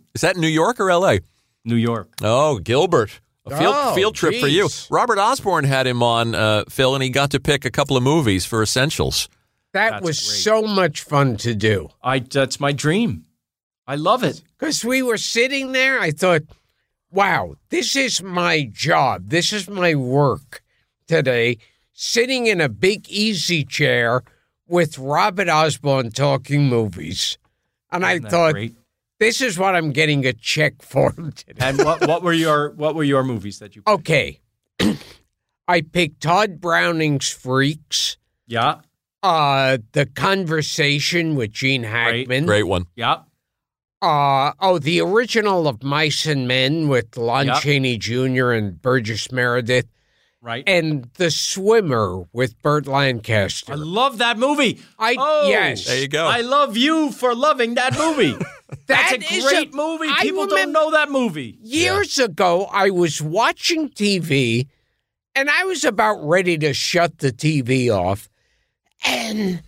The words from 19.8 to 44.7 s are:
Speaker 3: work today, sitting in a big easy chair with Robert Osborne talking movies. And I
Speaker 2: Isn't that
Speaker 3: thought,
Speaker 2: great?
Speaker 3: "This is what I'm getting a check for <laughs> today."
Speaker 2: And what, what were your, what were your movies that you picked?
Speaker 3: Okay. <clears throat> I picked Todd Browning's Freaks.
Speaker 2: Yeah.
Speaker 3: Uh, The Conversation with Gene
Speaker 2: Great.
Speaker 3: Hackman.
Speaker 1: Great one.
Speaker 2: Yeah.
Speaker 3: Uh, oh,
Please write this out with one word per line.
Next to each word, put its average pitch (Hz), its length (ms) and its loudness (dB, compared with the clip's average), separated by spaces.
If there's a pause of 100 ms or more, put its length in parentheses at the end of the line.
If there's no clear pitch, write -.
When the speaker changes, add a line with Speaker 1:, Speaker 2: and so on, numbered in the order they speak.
Speaker 3:
work 131 640 0 (460)
today, 123 500 0 (360)
sitting 240 540 -2
in 202 120 2
a 156 100 2
big 180 400 -2
easy 180 540 -2
chair 123 600 0 (440)
with 170 320 0
Robert 175 480 0
Osborne 147 640 0
talking 139 560 0
movies. 95 720 -2 (540)
And 180 140 -2
I 180 80 2
Speaker 2:
Isn't 160 100 -4
that 107 80 -10
Speaker 3:
thought, 170 220 4
Speaker 2:
great? 117 220 -8 (440)
Speaker 3:
"This 220 200 2
is 240 180 -2
what 190 180 2
I'm 160 160 0
getting 147 340 0
a 127 80 0
check - 480 -2
for 135 300 0
<laughs> - 0 -
today." - 480 -14
Speaker 2:
And 135 240 0
what, 160 240 2
what 165 160 0
were 175 100 2
your, 151 380 2
what 151 220 -2
were 156 120 -2
your 139 180 4
movies 104 360 -6
that 104 160 -20
you 104 80 -20
picked? - 60 0 (100)
Speaker 3:
Okay. 110 420 -2 (380)
<clears throat> 190 180 0 (720)
I 175 120 2
picked 165 400 -4
Todd 180 380 0
Browning's 165 680 0
Freaks. - 880 -2 (280)
Speaker 2:
Yeah. 117 360 -2 (420)
Speaker 3:
Uh, 139 540 2 (160)
The 143 120 2
Conversation 160 1300 0
with 113 160 -2
Gene 135 300 -2
Speaker 2:
Great. 113 100 -8
Speaker 3:
Hackman. 120 540 0
Speaker 1:
Great 104 220 2
one. 90 180 0 (100)
Speaker 2:
Yeah. 123 260 -2 (800)
Speaker 3:
Uh, 143 500 2 (100)
oh, 190 160 2